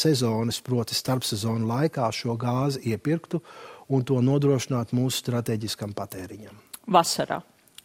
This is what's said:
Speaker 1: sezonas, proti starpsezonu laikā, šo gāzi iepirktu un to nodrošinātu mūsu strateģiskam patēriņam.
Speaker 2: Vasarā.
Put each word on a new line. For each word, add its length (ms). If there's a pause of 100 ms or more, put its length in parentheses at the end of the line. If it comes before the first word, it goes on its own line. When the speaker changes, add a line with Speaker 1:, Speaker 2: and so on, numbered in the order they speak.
Speaker 1:
sezonas, 580
proti 320
starpsezonu 720
laikā, 460
šo 260
gāzi 540
iepirktu 480 (500)
un 160
to 160
nodrošinātu 720
mūsu 300
strateģiskam 720
patēriņam. 680 (320)
Speaker 2:
Vasarā. 460 (440)